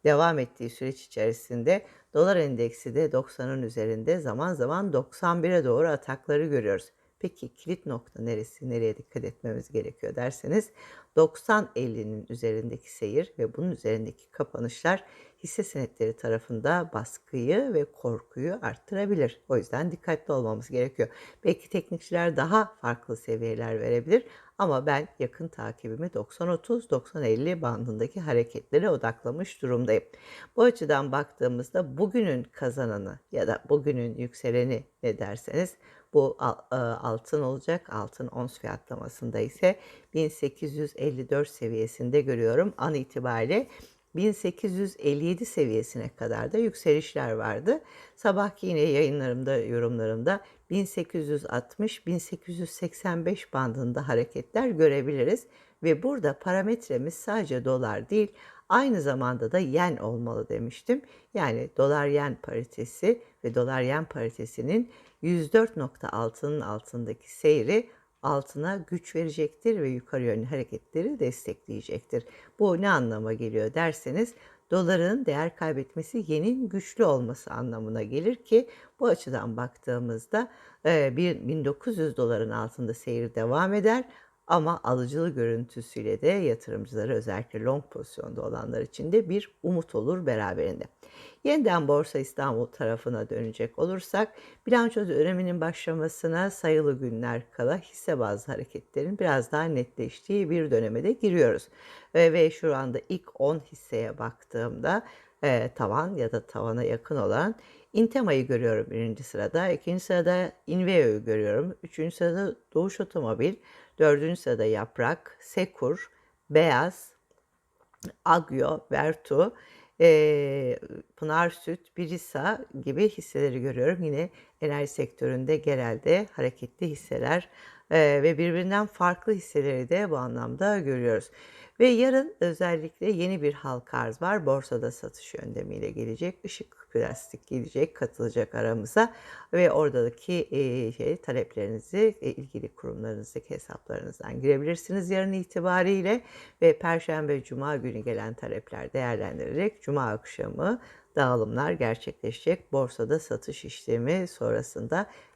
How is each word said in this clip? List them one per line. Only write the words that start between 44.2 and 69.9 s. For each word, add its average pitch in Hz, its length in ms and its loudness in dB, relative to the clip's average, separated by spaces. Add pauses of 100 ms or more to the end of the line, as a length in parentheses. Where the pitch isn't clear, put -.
sekiz 190 420 -4
yüz 190 240 -4
elli 147 260 2
yedi 175 200 0
seviyesine 117 720 -2
kadar 113 360 -4
da 220 60 2
yükselişler 156 760 0
vardı. 113 480 0 (360)
Sabahki 202 500 0
yine 170 140 2
yayınlarımda, 135 760 2
yorumlarımda 117 840 0 (300)
bin 196 140 0
sekiz 165 440 -6
yüz 147 220 -2
altmış, - 560 -6
bin 175 120 0
sekiz 170 400 -10
yüz 170 120 -6
seksen 170 560 -6
beş - 260 -4
bandında 123 560 -2
hareketler 139 600 0
görebiliriz. 147 800 4 (360)
Ve 156 200 4
burada 233 360 0
parametremiz 185 760 -2
sadece 147 500 -4
dolar 117 460 -2
değil, 208 220 2 (360)
aynı 233 320 4
zamanda 127 520 0
da 180 60 2
yen 165 380 2
olmalı 113 520 -4
demiştim. 117 540 -2 (320)
Yani 131 420 -2
dolar 143 300 4
yen 143 360 0
paritesi 123 800 -2 (220)
ve 117 100 -4
dolar 127 260 0
yen 139 240 0
paritesinin 123 840 -4 (320)
yüz 165 300 0
dört 226 240 4
nokta 131 320 -6
altının 135 520 -4
altındaki 110 720 -8
seyri 156 580 2 (320)
altına 147 540 -2
güç 175 400 -8
verecektir 165 640 -2
ve 139 80 0
yukarı 131 340 -4